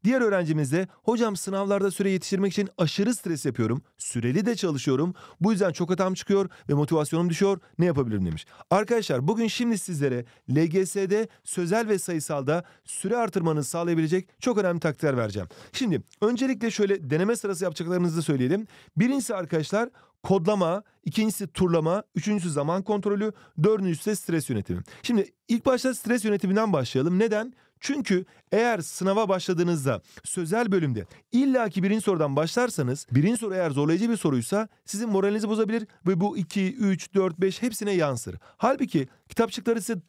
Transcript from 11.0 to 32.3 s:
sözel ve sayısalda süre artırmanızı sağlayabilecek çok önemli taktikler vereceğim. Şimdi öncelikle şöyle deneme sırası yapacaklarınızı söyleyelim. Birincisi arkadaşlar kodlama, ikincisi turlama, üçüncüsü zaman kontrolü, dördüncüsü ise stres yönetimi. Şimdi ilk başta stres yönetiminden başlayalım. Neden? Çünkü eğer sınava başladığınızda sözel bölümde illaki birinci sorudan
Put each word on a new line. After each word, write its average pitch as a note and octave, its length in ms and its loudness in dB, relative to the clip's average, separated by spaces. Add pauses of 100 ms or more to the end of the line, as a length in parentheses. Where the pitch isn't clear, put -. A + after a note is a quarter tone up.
sözel G3+ 440 -2
ve G3+ 120 0
sayısalda D#3 640 -2 (220)
süre A3 320 -4
artırmanızı E3 520 0
sağlayabilecek E3+ 600 0 (100)
çok A#3+ 180 0
önemli F3 220 0
taktikler D3 380 0
vereceğim. G2+ 320 -4 (240)
Şimdi F3+ 280 0 (200)
öncelikle A#3 500 0
şöyle F#3+ 380 0
deneme F#3 260 2
sırası G3 280 -4
yapacaklarınızı E3+ 580 0
söyleyelim. D3+ 460 0 (300)
Birincisi A#3+ 380 2
arkadaşlar F#3 540 -2 (340)
kodlama, F#3+ 600 2 (200)
ikincisi G#3 440 -2
turlama, E3+ 560 2 (120)
üçüncüsü F#3+ 360 -2
zaman D3+ 320 -2
kontrolü, G#3 500 0 (300)
dördüncüsü F#3+ 380 2
ise G#3 140 0
stres E3 340 -2
yönetimi. G2 320 -2 (220)
Şimdi A3+ 280 0 (160)
ilk A3+ 180 0
başta B3+ 280 2
stres A3+ 320 -2
yönetiminden G3+ 480 2
başlayalım. D3 460 0
Neden? A3+ 340 0 (260)
Çünkü G#3 460 -2 (260)
eğer A3+ 280 2
sınava G3 500 0
başladığınızda E3+ 720 0 (220)
sözel F#3+ 480 -2
bölümde C3+ 340 0 (260)
illaki A#3+ 520 2
birinci G#3 180 2
sorudan D#3 340 2